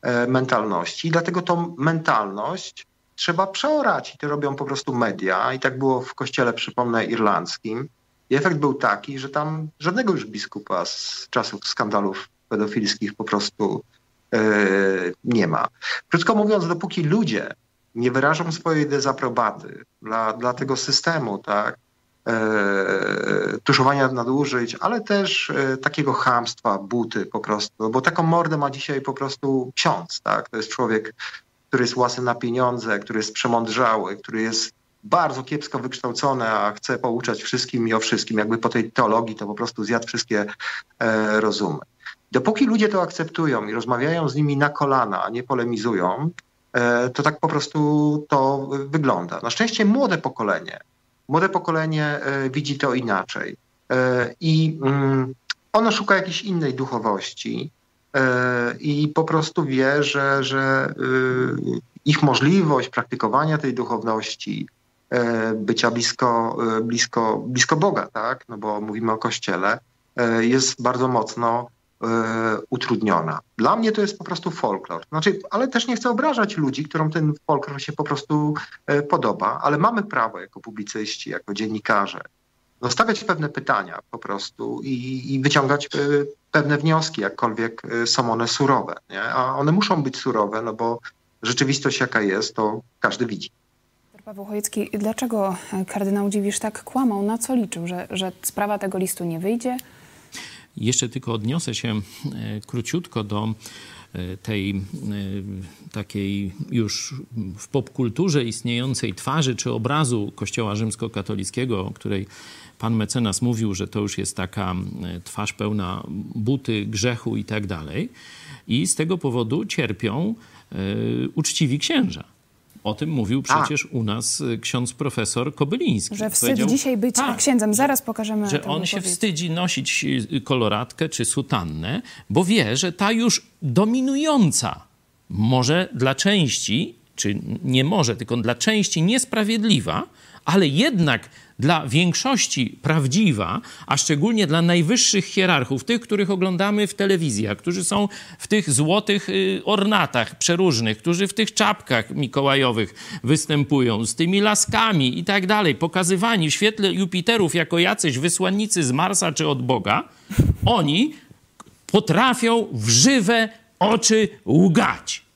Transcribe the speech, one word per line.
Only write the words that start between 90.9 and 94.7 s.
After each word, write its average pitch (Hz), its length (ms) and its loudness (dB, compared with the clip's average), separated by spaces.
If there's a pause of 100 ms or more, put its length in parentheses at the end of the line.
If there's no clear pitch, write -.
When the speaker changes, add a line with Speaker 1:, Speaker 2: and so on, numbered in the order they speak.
Speaker 1:
rzeczywistość, 131 560 0
jaka 120 220 0
jest, 101 340 0
to 107 260 -2 (180)
każdy 120 260 2
widzi. 107 240 -8 (540)
Speaker 2:
Doktor - 200 -20
Paweł 196 220 -14
Chojecki, 208 480 -4